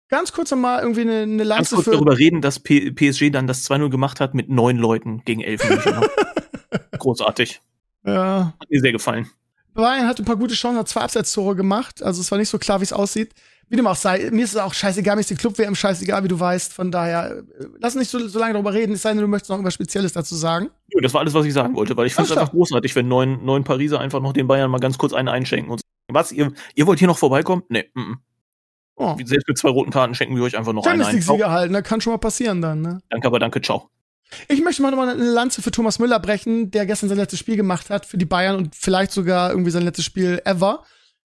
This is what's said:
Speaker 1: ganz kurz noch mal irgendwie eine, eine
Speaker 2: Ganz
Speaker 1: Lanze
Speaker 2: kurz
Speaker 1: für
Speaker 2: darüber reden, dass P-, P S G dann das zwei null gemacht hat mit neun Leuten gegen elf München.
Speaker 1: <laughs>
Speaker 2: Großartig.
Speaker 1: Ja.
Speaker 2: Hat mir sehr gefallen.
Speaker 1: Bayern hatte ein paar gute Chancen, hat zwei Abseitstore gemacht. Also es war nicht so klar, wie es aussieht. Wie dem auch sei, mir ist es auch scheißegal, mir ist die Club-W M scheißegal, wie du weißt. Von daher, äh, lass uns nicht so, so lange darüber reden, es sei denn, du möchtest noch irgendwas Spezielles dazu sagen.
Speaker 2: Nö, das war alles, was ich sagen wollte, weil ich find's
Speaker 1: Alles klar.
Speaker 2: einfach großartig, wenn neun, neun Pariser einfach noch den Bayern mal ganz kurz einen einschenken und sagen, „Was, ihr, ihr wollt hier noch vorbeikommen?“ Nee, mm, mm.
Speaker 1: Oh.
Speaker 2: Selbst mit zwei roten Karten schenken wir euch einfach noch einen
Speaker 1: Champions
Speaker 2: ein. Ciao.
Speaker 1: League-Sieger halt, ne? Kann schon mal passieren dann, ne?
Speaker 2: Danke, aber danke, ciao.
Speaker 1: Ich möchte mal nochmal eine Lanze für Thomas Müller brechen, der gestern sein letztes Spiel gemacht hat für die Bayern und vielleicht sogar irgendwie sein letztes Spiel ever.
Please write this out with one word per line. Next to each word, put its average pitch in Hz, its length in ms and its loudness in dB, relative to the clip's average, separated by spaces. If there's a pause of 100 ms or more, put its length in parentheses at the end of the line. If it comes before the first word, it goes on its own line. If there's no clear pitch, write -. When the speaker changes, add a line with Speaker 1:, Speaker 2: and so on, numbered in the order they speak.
(100)
Speaker 1:
ganz 320 240 -2
kurz - 160 -4
noch 262 80 0
mal 247 240 0
irgendwie 233 180 0
eine, 226 220 0
eine 214 160 -2
Speaker 2:
Ganz 214 100 0
Speaker 1:
Lanze 220 280 0
Speaker 2:
kurz 160 100 0
Speaker 1:
für 220 60 4
Speaker 2:
darüber 147 260 4
reden, 160 240 4
dass 139 180 -2
P-, 143 300 2
P 139 180 2
S 135 100 0
G 147 120 4
dann 131 160 -2
das 127 160 -4
zwei 143 160 0
null 147 100 2
gemacht 131 320 -2
hat 131 140 0
mit 123 160 -2
neun 123 260 4
Leuten 113 480 0
gegen 113 160 -2
elf - 260 -2
München. 415 280 2
Speaker 1:
<laughs> - 1040 -4
Speaker 2:
Großartig. 117 640 -2 (420)
Speaker 1:
Ja. 190 540 0
Speaker 2:
Hat - 120 -18
mir 143 100 2
sehr 123 120 4
gefallen. 113 360 -4 (460)
Speaker 1:
Bayern 247 320 2
hatte 247 160 -2
ein - 20 -6
paar 226 120 0
gute 233 180 -2
Chancen, 240 240 -2
hat 220 100 -4
zwei 226 140 -4
Abseitstore 202 520 -2
gemacht. 196 480 -2
Also 180 180 -2
es 180 100 -6
war 202 80 0
nicht 214 100 0
so 202 100 -4
klar, 196 220 0
wie 196 40 0
es - 80 -6
aussieht. 214 420 -2 (340)
Wie 233 80 -2
dem 240 100 4
auch 185 80 2
sei, 190 380 -2
mir 226 100 2
ist 214 80 -2
es 220 60 -6
auch 196 180 -2
scheißegal, 202 400 0
mir 214 60 2
ist 196 100 -2
die 175 60 -4
Club-W 226 260 -2
M 202 140 0
scheißegal, 196 480 -2
wie 180 40 0
du 175 120 0
weißt. 180 320 -2
Von 185 180 -4
daher, 170 460 -2
äh, - 300 -16 (120)
lass 240 160 -4
uns 269 60 -2
nicht 240 100 0
so, 240 160 -4
so 196 140 -4
lange 226 140 0
darüber 202 180 -2
reden, 214 220 0
es 185 80 -6
sei 214 80 2
denn, 214 100 0
du 208 80 2
möchtest 202 220 -2
noch 190 80 -2
irgendwas 185 160 -2
Spezielles 190 380 -2
dazu 170 220 -6
sagen. 165 360 -2 (220)
Speaker 2:
Nö, 370 100 4
das 127 120 2
war 151 60 4
alles, 151 140 0
was 151 120 4
ich 143 60 0
sagen 131 240 0
wollte, 107 200 -2
weil 120 100 2
ich 127 80 -2
find's 165 160 2
Speaker 1:
Alles 160 60 2
klar. 165 100 4
Speaker 2:
einfach 135 80 -6
großartig, 135 420 2
wenn 123 100 2
neun, 127 380 2
neun 135 180 2
Pariser 143 380 0
einfach 135 200 -2
noch 135 120 -2
den 131 160 0
Bayern 135 240 4
mal 127 80 0
ganz 131 180 -2
kurz - 140 0
einen 127 160 -2
einschenken 127 420 -2
und 120 100 -6
sagen, - 340 -16
„Was, 165 180 2
ihr, 143 200 0 (220)
ihr 147 140 4
wollt 170 100 4
hier 180 80 6
noch 170 120 4
vorbeikommen?“ 170 500 2
Nee, 113 160 -2 (100)
mm, 131 60 -6
mm. 110 180 -8 (800)
Speaker 1:
Oh. 170 280 -2
Speaker 2:
Selbst 135 220 0
mit 139 120 0
zwei - 100 2
roten 131 240 2
Karten 123 240 2
schenken 131 200 -2
wir 120 60 2
euch 123 160 0
einfach 113 140 -2
noch 107 120 -2
einen - 180 2
Speaker 1:
Champions 104 140 2
Speaker 2:
ein. 180 60 2
Ciao. 165 140 2
Speaker 1:
League-Sieger 202 160 0
halt, 175 180 0
ne? 196 140 0
Kann 220 160 -2
schon 226 120 -2
mal 214 60 -2
passieren 214 440 -2
dann, 156 180 -2
ne? 175 180 -6 (120)
Speaker 2:
Danke, 131 180 -4
aber 120 100 2
danke, 113 220 0
ciao. - 280 -6 (600)
Speaker 1:
Ich 285 140 2
möchte 330 200 0
mal 269 80 2
nochmal 262 200 0
eine 240 120 -2
Lanze 240 400 0
für 214 100 -4
Thomas 226 280 0
Müller 233 200 2
brechen, 214 520 -2
der 208 140 0
gestern 208 220 -2
sein 196 100 0
letztes 190 220 -2
Spiel 226 160 -2
gemacht 190 340 -2
hat 202 160 -4
für 190 120 -6
die 160 80 2
Bayern 190 300 0
und 175 200 -4
vielleicht 196 360 0
sogar 180 380 2
irgendwie 175 220 0
sein 175 120 0
letztes 170 200 -4
Spiel 180 400 -2
ever. 196 380 0 (420)